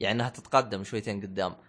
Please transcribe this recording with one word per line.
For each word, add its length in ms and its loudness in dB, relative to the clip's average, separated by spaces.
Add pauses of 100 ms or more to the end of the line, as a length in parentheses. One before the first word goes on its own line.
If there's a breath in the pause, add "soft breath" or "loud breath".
يعني 160 2
إنها 120 2
تتقدم 560 0
شويتين 360 -4
قدام. 360 -2 (120 soft breath)